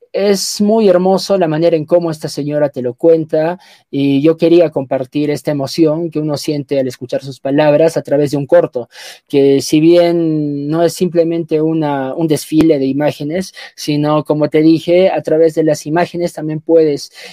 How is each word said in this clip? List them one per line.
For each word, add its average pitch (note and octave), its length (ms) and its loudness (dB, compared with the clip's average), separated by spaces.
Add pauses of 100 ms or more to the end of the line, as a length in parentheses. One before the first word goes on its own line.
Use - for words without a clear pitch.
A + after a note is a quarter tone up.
(120)
es G3 480 -2
muy G#3+ 280 2
hermoso F#3 500 2
la F3 80 0
manera E3 300 2
en D3+ 80 -4
cómo F3 260 2
esta D#3 180 -8
señora D3 400 -4
te C3 140 -10
lo B2 120 -6
cuenta, D#3+ 640 0 (320)
y C#3 300 0
yo D#3+ 140 2
quería E3 340 4
compartir C#3 600 -4
esta D3 220 -4
emoción D#3 580 -2
que D#3 80 -8
uno D3+ 180 -4
siente C#3+ 440 -4
al C3 80 -2
escuchar B2+ 340 -8
sus C3+ 160 -14
palabras D3+ 580 2
a D3 60 -2
través C#3+ 300 -2
de D3 40 -2
un C#3+ 80 -4
corto, D#3 440 0 (400)
que C#3 320 4
si D#3 200 0
bien D#3+ 840 2
no D#3+ 160 -2
es E3 120 0
simplemente E3 640 -2
una, D3 520 -2
un E3 140 -2
desfile D#3 540 0
de C3+ 60 0
imágenes, D3 680 -4 (220)
sino, D3+ 480 0
como D3+ 240 0
te D#3 140 2
dije, E3+ 480 2
a D#3 120 -4
través D#3 320 2
de D#3+ 80 0
las D3+ 240 -2
imágenes E3+ 460 -2
también D#3 260 -8
puedes D#3 540 0 (200)